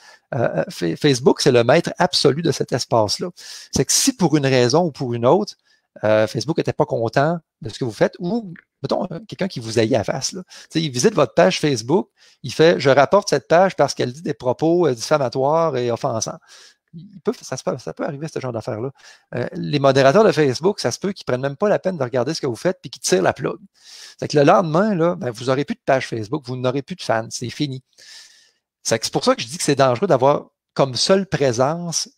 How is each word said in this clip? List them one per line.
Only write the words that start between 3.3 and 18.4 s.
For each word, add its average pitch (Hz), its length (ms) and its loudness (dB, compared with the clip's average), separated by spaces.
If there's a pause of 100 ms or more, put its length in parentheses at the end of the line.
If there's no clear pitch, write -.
C'est 139 120 0
que - 80 -2
si - 220 2
pour 156 220 2
une 139 100 2
raison 131 380 4
ou 165 60 -2
pour 127 220 -6
une 120 140 0
autre, 190 280 2 (500)
euh, 107 220 4
Facebook 120 320 -4
n'était - 140 -2
pas - 140 0
content 139 520 -2 (240)
de 113 60 -10
ce - 100 -14
que 139 60 -4
vous 117 80 -6
faites, 180 260 0
ou, 190 340 -6 (300)
mettons, - 300 -2
euh, 165 160 -12
quelqu'un - 200 -6
qui - 120 -10
vous 113 180 -4
haït 113 180 2
à 101 80 0
face, - 280 -6
là. 185 140 -12
Tu - 240 -20
sais, 160 120 -2
il 156 80 -2
visite 151 240 2
votre 147 200 2
page 180 260 4
Facebook, 143 480 0 (340)
il 127 100 -10
fait, « 165 280 6
Je 135 100 4
rapporte 143 400 4
cette 139 180 -2
page 180 280 4
parce 143 180 2
qu'elle 127 180 -4
dit 151 100 -16
des 156 120 -4
propos, 160 520 0
euh, 135 80 2
diffamatoires 143 840 0
et 123 140 -2
offensants. » 117 480 -4 (600)
Il - 220 -20
peut, 240 180 -4
ça - 200 -10
se - 40 -14
peut, 165 140 -4
ça 147 160 -12
peut - 120 -8
arriver, 147 280 -8
ce - 80 -8